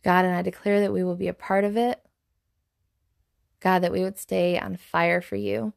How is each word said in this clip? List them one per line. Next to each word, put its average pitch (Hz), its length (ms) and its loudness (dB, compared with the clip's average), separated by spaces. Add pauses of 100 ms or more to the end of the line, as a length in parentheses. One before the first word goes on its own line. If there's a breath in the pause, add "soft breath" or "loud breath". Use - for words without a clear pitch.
God, 180 200 4
and 180 120 2
I 180 60 -2
declare 202 380 0
that 202 140 2
we 185 100 0
will 180 140 -2
be 185 100 -4
a 180 60 -4
part 196 320 0
of 208 100 -2
it. 240 260 0 (1600)
God, 185 200 2
that 180 120 0
we 180 100 -2
would 190 160 -4
stay 180 400 0
on 185 200 -6
fire 170 420 0
for 180 160 -10
you. 208 420 -4